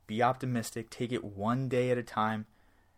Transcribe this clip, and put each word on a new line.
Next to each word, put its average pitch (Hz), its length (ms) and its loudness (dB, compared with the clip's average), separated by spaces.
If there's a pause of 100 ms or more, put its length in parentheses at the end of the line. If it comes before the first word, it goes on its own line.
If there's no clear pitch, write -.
Be 110 160 0
optimistic. 120 680 0
Take 120 200 -4
it 120 120 -2
one 110 460 0
day 127 200 2
at 123 80 4
a 120 60 -4
time. 110 420 -2 (520)